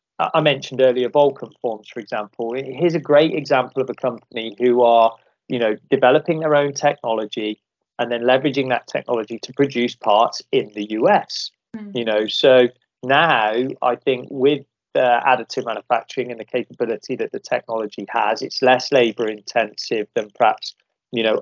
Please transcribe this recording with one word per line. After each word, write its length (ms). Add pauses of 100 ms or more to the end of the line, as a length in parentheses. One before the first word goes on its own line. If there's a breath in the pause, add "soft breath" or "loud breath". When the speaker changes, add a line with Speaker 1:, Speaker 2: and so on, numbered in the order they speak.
(200)
Speaker 1:
I, 140
I 60
mentioned 400
earlier 280
Vulcan 420 (100)
Forms, 280
for 100
example. 560
Here's 400
a 60
great 340
example 480
of 80
a 40
company 640
who 220
are, 340 (320 soft breath)
you 100
know, 160 (160)
developing 480
their 160
own 180
technology 880 (380)
and 140
then 100
leveraging 460
that 180
technology 540
to 140
produce 420
parts 440 (120)
in 220
the 160
U 180
S. 420 (260)
Speaker 2:
Mm. 200
Speaker 1:
You 80
know, 240
so 400 (340)
now 500 (300)
I 140
think 340
with, 340 (320)
uh, 240
additive 460
manufacturing 640
and 80
the 40
capability 720
that 160
the 80
technology 720
has, 340
it's 180
less 300
labor 380
intensive 880
than 200
perhaps, 380 (380)
you 100
know, 180